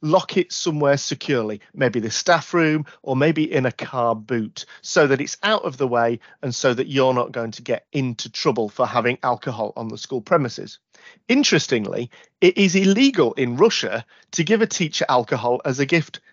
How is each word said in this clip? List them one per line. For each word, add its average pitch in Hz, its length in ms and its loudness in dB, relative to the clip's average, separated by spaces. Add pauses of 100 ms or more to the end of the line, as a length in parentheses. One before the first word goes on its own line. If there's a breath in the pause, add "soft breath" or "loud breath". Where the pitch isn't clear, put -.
lock 160 360 2
it 175 140 -2
somewhere 147 460 0
securely, 110 640 -4 (140 soft breath)
maybe 123 260 0
the 110 120 -4
staff - 420 0
room 156 320 2 (160 loud breath)
or 135 140 -4
maybe 156 360 2
in 135 140 0
a 120 60 0
car 117 440 -2
boot, 110 500 -6 (160 loud breath)
so - 260 2
that 135 140 2
it's - 220 -8
out 208 200 0
of 135 140 -6
the 135 100 -2
way 117 320 0 (220 soft breath)
and 127 140 -6
so 131 180 2
that 123 140 -4
you're 131 260 2
not 123 200 -2
going 113 180 -6
to - 100 -16
get 120 300 -6
into 127 380 -4
trouble 113 400 -2
for 127 160 -2
having 120 380 -2
alcohol 113 520 -4
on 117 140 -8
the 107 80 -12
school 127 240 -8
premises. 123 580 -2 (480 loud breath)
Interestingly, 123 840 0 (300 soft breath)
it - 180 6
is 190 180 4
illegal 196 580 4
in 123 240 -2
Russia 117 480 2 (260 soft breath)
to - 120 -2
give 208 180 2
a 220 60 0
teacher - 420 -4
alcohol 123 560 0
as 131 140 -2
a 143 60 0
gift 156 360 -2 (120)